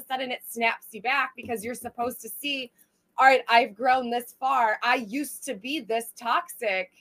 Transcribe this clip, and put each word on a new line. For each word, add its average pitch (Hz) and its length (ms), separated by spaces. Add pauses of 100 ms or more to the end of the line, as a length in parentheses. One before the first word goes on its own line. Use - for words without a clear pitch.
a - 40
sudden 262 260
it 247 160
snaps 226 440
you 208 120
back 262 320
because 233 280
you're 240 120
supposed 240 460
to 226 80
see, 277 420 (480)
"All 254 80
right, 262 200
I've 233 280
grown 254 340
this 240 300
far. 254 420
I 240 140
used 262 500
to 262 80
be 262 260
this 226 360
toxic. 226 840